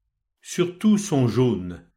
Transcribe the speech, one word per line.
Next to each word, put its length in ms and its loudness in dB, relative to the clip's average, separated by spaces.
surtout 560 0
son 300 0
jaune. 580 -2